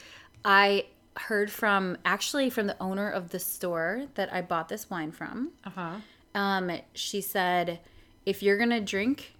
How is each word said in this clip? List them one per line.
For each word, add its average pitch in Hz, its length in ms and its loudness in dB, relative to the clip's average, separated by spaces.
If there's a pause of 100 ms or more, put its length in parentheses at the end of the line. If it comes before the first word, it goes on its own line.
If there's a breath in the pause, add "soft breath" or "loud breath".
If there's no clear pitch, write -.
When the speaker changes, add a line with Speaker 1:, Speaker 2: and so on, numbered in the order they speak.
(440 loud breath)
Speaker 1:
I 202 420 8 (300)
heard 208 340 -2
from, 196 540 2
actually 247 440 0
from 220 180 0
the 196 140 -4
owner 190 300 -2
of 180 200 -4
the 180 100 -6
store 180 720 -4
that 190 180 -4
I 185 100 -2
bought 170 280 -2
this - 180 -10
wine 160 240 -6
from. 262 380 -8 (140)
Speaker 2:
Uh-huh. 180 320 -8 (360 loud breath)
Speaker 1:
Um, 196 380 0 (240)
she - 260 -6
said, 180 600 0 (440 soft breath)
"If 190 180 -2
you're 196 140 6
gonna 233 240 2
drink," 208 600 -2